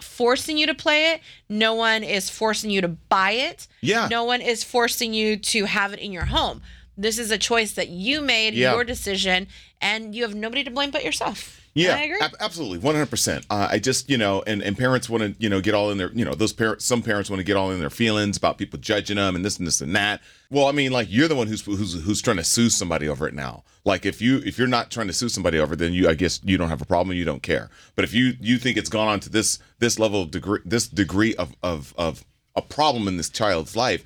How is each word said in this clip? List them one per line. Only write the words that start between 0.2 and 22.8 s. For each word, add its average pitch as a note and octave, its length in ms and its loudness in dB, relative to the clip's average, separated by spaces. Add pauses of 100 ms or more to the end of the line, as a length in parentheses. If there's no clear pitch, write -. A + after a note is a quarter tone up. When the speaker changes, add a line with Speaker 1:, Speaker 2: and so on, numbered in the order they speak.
Speaker 1:
you D4+ 100 2
to D#4 80 0
play D#4 380 2
it. D#4 80 -4 (280)
No A3 260 2
one A3 300 2
is F#3 260 -2
forcing G#3+ 400 -2
you G3 120 2
to E3+ 60 0
buy F#3+ 440 0
it. C4+ 340 -4 (140)
Speaker 2:
Yeah. G3+ 300 2
Speaker 1:
No A#3 140 0
one B3 160 0
is A3 220 -2
forcing A#3 520 0
you G#3+ 220 2
to G#3 280 0
have G3+ 280 0
it G3+ 60 -12
in G3+ 140 -10
your E3+ 140 -4
home. A#3 360 -2 (340)
This G#3+ 220 -2
is A3+ 120 -6
a G#3+ 80 0
choice A3 340 0
that F3+ 160 -4
you G3 320 -2
made, A3 340 0
Speaker 2:
Yeah. B2+ 200 4
Speaker 1:
your A#3+ 100 2
decision, F#3+ 640 -2 (320)
and G#3+ 340 -4
you A#3+ 100 -6
have G#3 100 -6
nobody A3+ 300 -4
to C4+ 60 -8
blame C#4 200 -2
but D4+ 140 -4
yourself." - 500 -6 (200)
Speaker 2:
Yeah, F3 200 4
Speaker 1:
I C#4+ 60 0
agree. D4+ 200 -2
Speaker 2:
ab-, - 200 -2
absolutely, C3+ 380 -6
one C#3+ 180 2
hundred D3+ 140 0
percent. - 400 -2
Uh, G2+ 200 0
I G#2+ 80 2
just, B2+ 320 0
you C3 80 2
know, G2 300 2
and, G#2 140 -2
and G2+ 140 -2
parents B2+ 320 2
wanna, A2 300 0
you A2 100 0
know, G2 120 2
get G#2 140 2
all G#2 180 2
in G2 60 -2
their, F2+ 140 -2
you A2 120 0
know, - 100 -2
those G#2+ 180 0
parents, A2 320 -2
some A#2+ 180 0
parents G#2 280 -2
wanna F#2+ 140 -2
get G2 120 2
all F#2+ 140 2
in F#2 80 -2
their D2 120 -2
feelings G#2+ 460 0
about E2 220 0
people F#2+ 220 -8
judging G#2 340 -2
them G2 220 0
and F2 80 -2
this G2+ 140 -4
and F2+ 80 -4
this D2+ 140 -2
and C#2+ 140 -4
that. G#2 260 0 (300)
Well, C#3 160 4
I C#3 60 4
mean, C#3+ 180 0
like, B2 180 2
you're B2 200 4
the D#3 80 2
one A#2 100 2
who's, G#2+ 140 -4
who's, F#2+ 420 -4
who's G2+ 180 0
trying A2 180 2
to D#2+ 40 -2
sue A#2 260 4
somebody E2 400 0